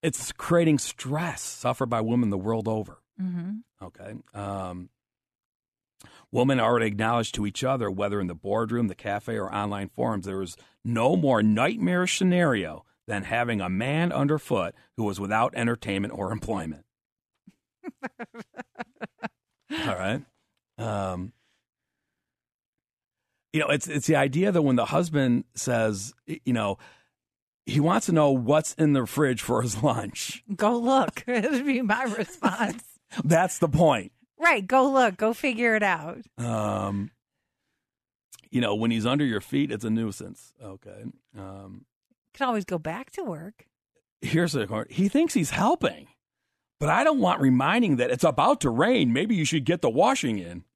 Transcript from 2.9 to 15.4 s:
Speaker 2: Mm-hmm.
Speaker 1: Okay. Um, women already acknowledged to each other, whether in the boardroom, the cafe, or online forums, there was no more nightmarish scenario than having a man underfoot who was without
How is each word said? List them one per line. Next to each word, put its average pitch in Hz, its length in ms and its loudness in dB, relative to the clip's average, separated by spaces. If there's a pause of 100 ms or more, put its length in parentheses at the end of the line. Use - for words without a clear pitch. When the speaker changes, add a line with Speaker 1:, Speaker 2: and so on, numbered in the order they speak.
Speaker 2:
Mm-hmm. 185 640 -8
Speaker 1:
Okay. 92 300 -16 (180)
Um, 95 560 -8 (1400)
women 127 260 2
already 113 280 2
acknowledged 110 480 -2
to 107 120 -4
each 98 160 -6
other, 127 280 -2
whether 101 280 -4
in 95 100 -4
the 87 60 -8
boardroom, 110 540 -2
the 90 60 -6
cafe, 104 420 -6
or 104 180 -6
online 101 360 -4
forums, 110 340 -4
there 95 140 -6
was 95 180 -8 (260)
no 117 340 2
more 135 260 4
nightmarish 180 760 2
scenario 139 680 2 (200)
than 101 180 -4
having 113 360 0
a 92 80 -2
man 139 420 0
underfoot 135 640 -2 (220)
who 113 80 -2
was 98 160 -4
without 107 340 0